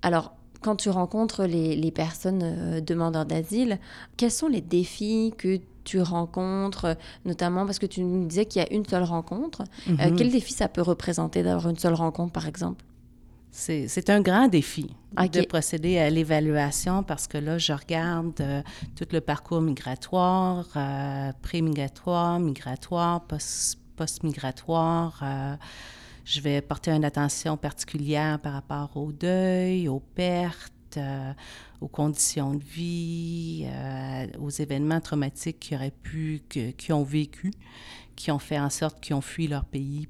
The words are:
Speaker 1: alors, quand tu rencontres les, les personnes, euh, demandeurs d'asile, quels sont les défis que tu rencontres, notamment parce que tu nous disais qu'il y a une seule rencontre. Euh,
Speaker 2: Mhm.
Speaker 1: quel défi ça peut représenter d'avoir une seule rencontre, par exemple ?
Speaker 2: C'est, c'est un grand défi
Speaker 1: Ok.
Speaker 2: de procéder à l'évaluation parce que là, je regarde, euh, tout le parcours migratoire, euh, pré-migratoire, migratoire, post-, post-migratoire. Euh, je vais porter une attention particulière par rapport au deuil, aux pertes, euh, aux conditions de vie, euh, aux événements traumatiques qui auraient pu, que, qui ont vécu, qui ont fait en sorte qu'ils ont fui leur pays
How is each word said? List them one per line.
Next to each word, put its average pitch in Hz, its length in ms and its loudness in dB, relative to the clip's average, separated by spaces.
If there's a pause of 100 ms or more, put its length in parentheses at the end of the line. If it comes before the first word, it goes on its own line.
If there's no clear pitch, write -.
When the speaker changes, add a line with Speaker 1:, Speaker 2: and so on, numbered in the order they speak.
Speaker 1:
alors, 170 320 2 (280)
quand 214 160 0
tu 208 120 0
rencontres 196 540 2
les, 165 320 2
les 156 160 2
personnes, 175 500 0
euh, 170 400 -2
demandeurs 165 460 0
d'asile, 202 500 0 (400)
quels 240 140 4
sont - 160 0
les 233 140 2
défis 214 760 2
que 185 220 0 (240)
tu 185 180 2
rencontres, 180 960 0 (260)
notamment 180 440 0
parce 202 100 -2
que - 80 -2
tu 190 160 -4
nous 180 240 2
disais 165 200 2
qu'il 196 180 2
y - 20 2
a - 80 -6
une 208 100 2
seule 180 200 2
rencontre. 175 580 -2 (260)
Euh, 156 220 6
Speaker 2:
Mhm. 170 60 6
Speaker 1:
quel 247 160 6
défi 247 220 2
ça - 140 0
peut - 140 -2
représenter 170 600 0
d'avoir 170 260 2
une 165 80 -2
seule 170 160 4
rencontre, 165 380 0
par 160 160 -6
exemple ? 175 360 -6 (680)
Speaker 2:
C'est, 147 360 -4
c'est - 220 -2
un 208 120 10
grand 190 260 8
défi 160 420 4 (300)
Speaker 1:
Ok. 180 100 6
Speaker 2:
de 175 140 4
procéder 170 560 2
à 151 100 6
l'évaluation 156 960 4
parce 156 240 -4
que - 100 -6
là, 156 220 0
je 165 120 0
regarde, 165 680 0
euh, 143 220 0 (320)
tout 170 160 -6
le 165 100 2
parcours 160 400 0
migratoire, 180 1040 2 (100)
euh, 139 560 -2 (120)
pré-migratoire, 170 960 0
migratoire, 170 840 0
post-, - 560 -4 (180)
post-migratoire. 165 1300 0
Euh, 139 340 -4 (680)
je - 160 -2
vais 143 180 2
porter 143 300 -4
une 151 160 4
attention 147 500 0
particulière 147 840 -2
par 143 140 -6
rapport 143 440 -6
au 151 140 -4
deuil, 185 760 2
aux 135 120 0
pertes, - 1000 -2
euh, 135 340 -4 (500)
aux 151 60 -8
conditions 147 680 0
de 143 80 -4
vie, 165 1040 -6
euh, 131 580 -6 (160)
aux 143 80 -4
événements 147 500 0
traumatiques 151 600 -4
qui - 160 -6
auraient 135 160 -4
pu, 156 580 -6
que, 123 220 -4
qui - 200 -6
ont 147 120 4
vécu, 151 480 -2 (640)
qui - 160 -4
ont 143 80 2
fait 151 200 -2
en 143 120 0
sorte - 280 -4
qu'ils - 140 -4
ont 139 80 0
fui 160 260 -4
leur 143 180 -2
pays 143 440 -6